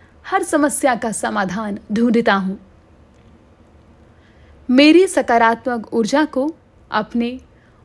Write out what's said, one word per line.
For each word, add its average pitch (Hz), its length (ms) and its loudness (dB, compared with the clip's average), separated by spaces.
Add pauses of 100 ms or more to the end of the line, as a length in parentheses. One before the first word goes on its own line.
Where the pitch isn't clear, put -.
(260)
हर 381 180 -2
समस्या 285 520 0
का 220 160 -6
समाधान 208 680 -6 (120)
ढूंढता 226 440 2
हूँ। 190 240 -4 (2000)
मेरी 302 380 6
सकारात्मक 233 840 0
ऊर्जा 233 320 0
को 277 220 -4 (440)
अपने 233 360 -4 (580)